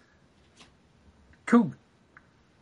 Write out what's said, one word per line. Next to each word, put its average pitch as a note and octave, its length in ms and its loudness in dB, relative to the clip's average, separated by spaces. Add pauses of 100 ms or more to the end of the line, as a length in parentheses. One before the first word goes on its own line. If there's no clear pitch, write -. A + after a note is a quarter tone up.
(1500)
Cool. A3 280 2 (880)